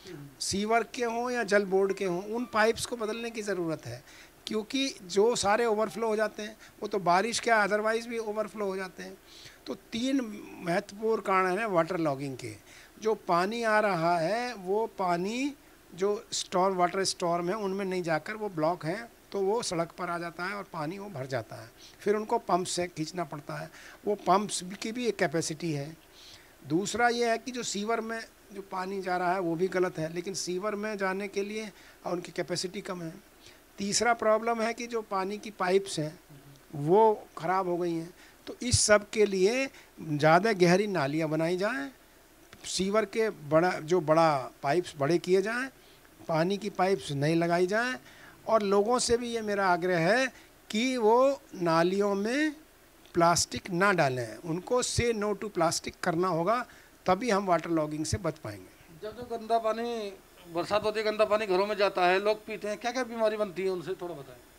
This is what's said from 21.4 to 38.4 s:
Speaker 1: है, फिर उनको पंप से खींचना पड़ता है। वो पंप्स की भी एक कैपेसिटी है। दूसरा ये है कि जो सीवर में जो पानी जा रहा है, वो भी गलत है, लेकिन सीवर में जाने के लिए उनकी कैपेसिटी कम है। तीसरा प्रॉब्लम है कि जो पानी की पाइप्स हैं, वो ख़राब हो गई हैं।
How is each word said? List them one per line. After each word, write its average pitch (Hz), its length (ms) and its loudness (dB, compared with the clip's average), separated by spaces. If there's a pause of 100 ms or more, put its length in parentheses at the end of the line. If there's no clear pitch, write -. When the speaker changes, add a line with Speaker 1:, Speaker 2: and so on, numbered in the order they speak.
Speaker 1:
है, 113 160 -16 (280)
फिर 208 160 2
उनको 220 220 0
पंप 185 300 0
से 175 200 -2
खींचना 170 360 -8
पड़ता 151 320 -10
है। 156 160 -10 (340)
वो 202 100 0
पंप्स 202 480 0 (180)
की 226 100 -6
भी 247 140 -6
एक 208 100 0
कैपेसिटी 165 560 -2
है। 147 400 -8 (560)
दूसरा 202 420 2
ये 240 200 2
है 226 80 2
कि 233 140 -10
जो 240 120 -8
सीवर 214 380 -2
में 226 240 -8 (280)
जो 196 80 -10
पानी 190 400 -6
जा 180 160 -2
रहा 180 160 2
है, 196 60 0
वो 170 160 0
भी 180 120 2
गलत 180 300 0
है, 160 160 -4
लेकिन 175 200 -6
सीवर 180 420 -4
में 208 220 -6
जाने 196 300 -2
के 202 160 -4
लिए 214 280 -8 (340)
उनकी 175 260 -6
कैपेसिटी 180 500 -6
कम 180 200 -10
है। 165 120 -10 (640)
तीसरा 202 360 2
प्रॉब्लम 226 480 2
है 226 120 -2
कि 240 140 -8
जो 233 140 -4
पानी 196 360 -4
की 214 120 -14
पाइप्स 196 500 0
हैं, 151 200 -6 (560)
वो 208 520 4 (100)
ख़राब 180 300 -2
हो 175 100 -2
गई 175 160 -2
हैं। 165 200 -8 (340)